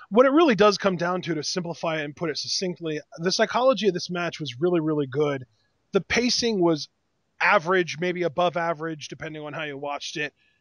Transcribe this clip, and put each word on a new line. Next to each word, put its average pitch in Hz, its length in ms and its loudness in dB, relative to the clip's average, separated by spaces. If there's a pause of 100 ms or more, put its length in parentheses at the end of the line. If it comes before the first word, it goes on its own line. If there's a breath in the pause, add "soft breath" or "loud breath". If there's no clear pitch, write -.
what 233 160 6
it 269 60 6
really 294 240 6
does 208 240 6
come 190 180 0
down 180 240 -2
to, 165 140 -4
to 151 80 -4
simplify 165 580 -4
it 143 40 -6
and 147 100 -10
put 165 160 -4
it - 80 -6
succinctly, 165 600 -4 (200)
the 170 120 0
psychology 220 560 2
of 180 60 4
this 175 160 -6
match 175 300 -6
was 127 200 -8
really, 175 200 2
really 151 280 0
good. 139 380 -2 (480)
The 196 80 2
pacing 233 580 0
was 165 300 2 (500)
average, 175 600 2
maybe 180 240 -2
above 170 340 0
average, 160 500 -4
depending 151 360 -12
on 147 100 -12
how 160 100 -8
you 143 140 -8
watched 143 400 -8
it. 147 160 -6 (280)